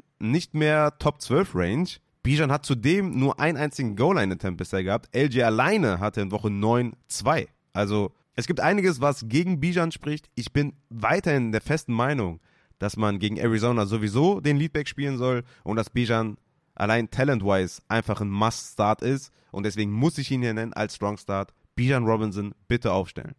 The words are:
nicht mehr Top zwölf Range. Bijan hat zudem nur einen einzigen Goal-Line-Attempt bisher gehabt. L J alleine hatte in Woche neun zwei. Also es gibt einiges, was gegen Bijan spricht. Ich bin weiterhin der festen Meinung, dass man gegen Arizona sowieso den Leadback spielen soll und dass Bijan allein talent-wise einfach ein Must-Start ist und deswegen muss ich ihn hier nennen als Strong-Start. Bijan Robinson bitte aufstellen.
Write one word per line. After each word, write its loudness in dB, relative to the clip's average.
nicht -2
mehr 2
Top -2
zwölf 0
Range. 0
Bijan 2
hat -2
zudem 0
nur 2
einen 2
einzigen -4
Goal-Line-Attempt 0
bisher -4
gehabt. -2
L 2
J 2
alleine 2
hatte -2
in -4
Woche -2
neun 0
zwei. -2
Also 0
es -4
gibt -2
einiges, 2
was 0
gegen 2
Bijan 0
spricht. -10
Ich -8
bin 0
weiterhin 0
der 0
festen -2
Meinung, -2
dass -4
man 0
gegen -2
Arizona 2
sowieso 2
den 2
Leadback -2
spielen -4
soll 0
und -4
dass -2
Bijan 0
allein 0
talent-wise 0
einfach -2
ein -2
Must-Start 0
ist -4
und -6
deswegen -2
muss 2
ich -6
ihn 0
hier 0
nennen -6
als -4
Strong-Start. -6
Bijan 2
Robinson 0
bitte 0
aufstellen. -4